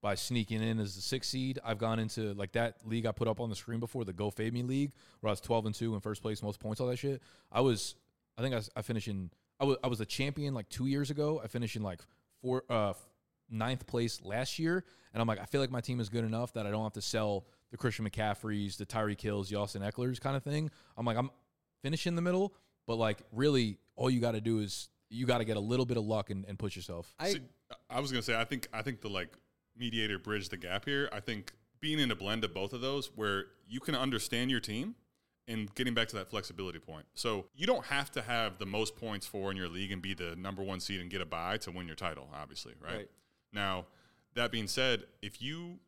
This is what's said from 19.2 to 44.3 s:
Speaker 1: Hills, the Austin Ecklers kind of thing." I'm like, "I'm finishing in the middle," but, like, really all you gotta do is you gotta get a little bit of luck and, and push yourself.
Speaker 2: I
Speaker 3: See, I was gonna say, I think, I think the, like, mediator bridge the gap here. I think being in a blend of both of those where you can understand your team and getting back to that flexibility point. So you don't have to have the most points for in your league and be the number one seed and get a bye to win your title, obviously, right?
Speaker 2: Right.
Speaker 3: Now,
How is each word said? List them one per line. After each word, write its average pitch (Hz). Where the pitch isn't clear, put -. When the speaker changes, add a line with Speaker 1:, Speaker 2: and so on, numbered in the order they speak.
Speaker 1:
Hills, 101
the 104
Austin 101
Ecklers 123
kind 139
of 135
thing." 151
I'm 117
like, 113
"I'm 131
finishing 156
in 170
the 170
middle," 185
but, 113
like, 110
really 123
all 131
you 123
gotta 117
do 113
is 104
you 117
gotta 120
get 110
a 104
little 123
bit 120
of 110
luck 107
and, 98
and 98
push 101
yourself. 87
Speaker 2:
I 185
Speaker 3:
See, 185
I 120
was 139
gonna 123
say, 113
I 117
think, 123
I 110
think 120
the, 110
like, 92
mediator 110
bridge 101
the 95
gap 90
here. 143
I 104
think 107
being 151
in 135
a 110
blend 107
of 92
both 98
of 123
those 135
where 101
you 120
can 160
understand 127
your 123
team 131
and 110
getting 123
back 113
to 110
that 95
flexibility 92
point. 78
So 110
you 151
don't 226
have 139
to 127
have 110
the 101
most 107
points 107
for 98
in 95
your 90
league 92
and 95
be 95
the 85
number 95
one 95
seed 95
and 87
get 92
a 87
bye 85
to 98
win 87
your 80
title, 73
obviously, 67
right? 85
Speaker 2:
Right. 104
Speaker 3:
Now, 95